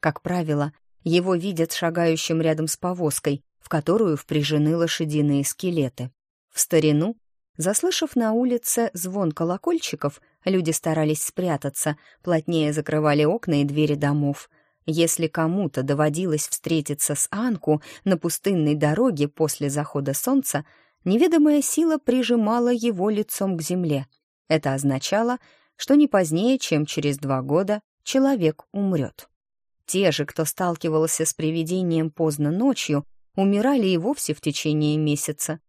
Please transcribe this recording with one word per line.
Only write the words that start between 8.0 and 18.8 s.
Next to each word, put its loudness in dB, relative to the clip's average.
на 2
улице 0
звон -2
колокольчиков, -4
люди 0
старались 0
спрятаться, -4
плотнее 0
закрывали 2
окна 2
и 4
двери 0
домов. -2
Если 0
кому-то -2
доводилось 0
встретиться -4
с -2
Анку 0
на 2
пустынной 0
дороге 0